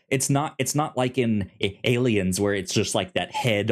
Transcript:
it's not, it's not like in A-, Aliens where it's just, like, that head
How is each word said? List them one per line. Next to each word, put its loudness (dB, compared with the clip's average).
it's 0
not, 0
it's -2
not -2
like 0
in 0
A-, -2
Aliens 2
where 2
it's -4
just, 0
like, -2
that -2
head 0